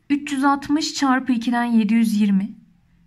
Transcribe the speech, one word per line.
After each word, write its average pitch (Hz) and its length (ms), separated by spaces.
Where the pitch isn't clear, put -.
üç 285 220
yüz 269 120
altmış 285 500
çarpı 254 400
ikiden 240 300
yedi 226 300
yüz 214 280
yirmi. 202 340